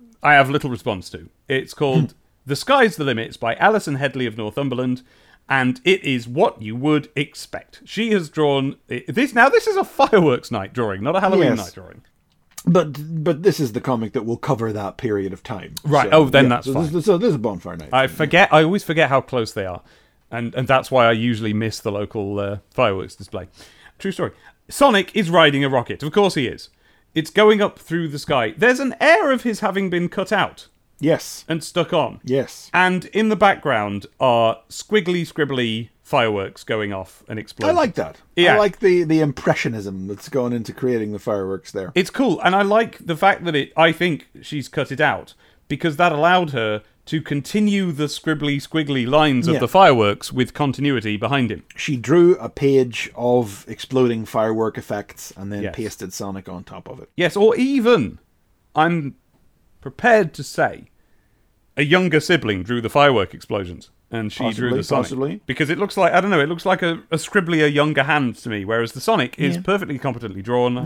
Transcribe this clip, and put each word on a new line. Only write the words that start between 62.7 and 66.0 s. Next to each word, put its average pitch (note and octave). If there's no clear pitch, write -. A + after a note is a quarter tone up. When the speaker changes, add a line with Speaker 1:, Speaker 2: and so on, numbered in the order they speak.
Speaker 1:
the A2
firework C#3
explosions, -
and A2
she -
drew A#2+
Speaker 2:
Possibly, B2
Speaker 1:
the -
Sonic. C3+
Speaker 2:
possibly. C#3
Speaker 1:
Because C#3
it F3+
looks G3
like, F3